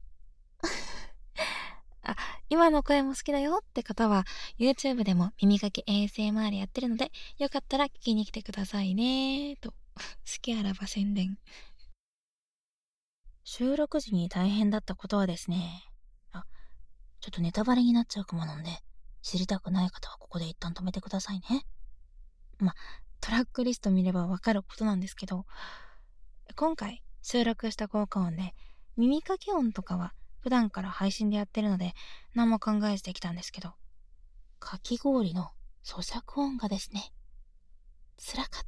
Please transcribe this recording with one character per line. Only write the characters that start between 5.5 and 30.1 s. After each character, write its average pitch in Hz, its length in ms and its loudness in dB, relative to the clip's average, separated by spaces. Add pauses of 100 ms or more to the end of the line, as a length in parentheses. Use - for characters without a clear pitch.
か 202 100 0
き - 160 -6
エ 208 60 2
ー 202 120 4
エ 208 40 2
ス - 120 -8
エ 208 120 2
ム 214 100 2
ア 214 40 2
ー 208 40 2
ル 202 60 0
や 196 80 -2
っ 190 40 -4
て - 120 -4
る 247 80 0
の 226 80 2
で、 269 160 0 (240)
よ 277 140 2
か 285 80 -2
っ - 100 -2
た 262 80 2
ら 285 100 6
聞 - 40 -4 (100)
き 226 140 2
に 214 100 4
来 - 60 -8
て 220 120 -6
く 208 100 -8
だ 202 120 -4
さ 202 160 -2
い 190 140 2
ね 269 600 2
と。 - 160 -10 (120)
<laughs> - 160 -16
好 - 40 -8 (360)
き 233 140 0
あ 214 80 0
ら 202 100 2
ば 190 140 -6
宣 202 260 2
伝。 190 260 0 (2000)
収 262 320 0
録 294 240 2
時 214 140 0
に 175 160 2
大 185 180 2
変 208 220 4
だ 202 80 2
っ - 40 -4
た - 120 -6
こ - 120 -10
と 208 120 2
は 196 80 6
で 170 100 0
す - 140 -6
ね、 170 340 -2 (480)
あ、 180 140 -8 (720)
ち - 80 -12
ょ - 0 -
っ - 20 -10
と 175 120 -2
ネ 170 100 2
タ 214 100 2
バ 247 120 4
レ 247 80 6
に 240 100 6
な 233 100 6
っ - 40 -6
ち - 100 -10
ゃ 202 60 -2
う - 20 -10
か 175 120 -4
も 165 100 -2
な 151 100 -8
ん 156 60 -8
で、 165 200 -8 (380)
知 - 160 -4
り 185 100 0
た 196 140 0
く 165 100 -6
な 180 140 4
い 180 60 2
方 - 180 -10
は - 80 -12
こ - 120 -18
こ 175 100 -6
で 165 100 -4
一 165 60 -10
旦 170 180 -6
止 180 100 -8
め 180 100 -2
て 190 100 -6
く - 80 -12
だ 190 100 0
さ 202 140 -4
い 185 60 -4
ね。 247 260 0 (920)
ま、 185 160 2 (460)
ト - 120 -2
ラ 233 80 6
ッ 254 40 2
ク 247 200 -2
リ 247 100 2
ス - 60 -6
ト 202 100 4
見 185 120 6
れ 180 100 4
ば 180 140 2
わ 180 120 0
か 226 160 4
る 208 80 0
こ - 140 -14
と 220 100 0
な 202 100 2
ん 185 40 0
で 190 80 -2
す - 60 -12
け - 120 -10
ど、 185 180 -4 (1120)
今 320 180 4
回 226 280 -6 (200)
収 240 220 4
録 226 260 0
し - 60 -6
た 214 100 -2
効 208 200 0
果 202 140 0
音 175 140 0
で、 185 200 -4 (420)
耳 269 260 4
か 381 160 -2
き - 140 -4
音 254 200 2
と 190 100 -4
か 180 140 -4
は 175 180 -4 (260)